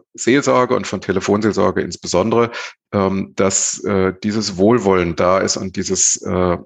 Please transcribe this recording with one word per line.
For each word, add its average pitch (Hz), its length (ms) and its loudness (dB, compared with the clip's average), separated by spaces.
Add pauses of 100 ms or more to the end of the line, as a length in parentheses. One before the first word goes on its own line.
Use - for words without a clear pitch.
(140)
Seelsorge 127 640 2
und 98 120 -4
von 98 140 -6
Telefonseelsorge 98 800 0
insbesondere, 110 680 0 (420)
ähm, 95 420 0
dass, - 480 0
äh, 95 300 0 (100)
dieses 104 340 -4
Wohlwollen 95 580 2
da 92 240 2
ist 98 180 -2
und 95 180 -8
dieses, 95 480 -2
äh, 90 420 0